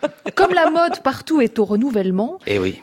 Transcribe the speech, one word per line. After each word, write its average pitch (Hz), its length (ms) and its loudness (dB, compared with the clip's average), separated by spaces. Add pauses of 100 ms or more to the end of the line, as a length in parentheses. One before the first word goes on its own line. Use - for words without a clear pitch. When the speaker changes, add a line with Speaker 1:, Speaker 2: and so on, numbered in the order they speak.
(140)
Speaker 1:
<laughs> - 200 -14
comme 370 180 2
la 339 160 4
mode 339 340 0
partout 277 380 -2
est 226 180 0
au 214 60 2
renouvellement, 208 840 -2
Speaker 2:
Eh - 120 0
oui. 190 240 -4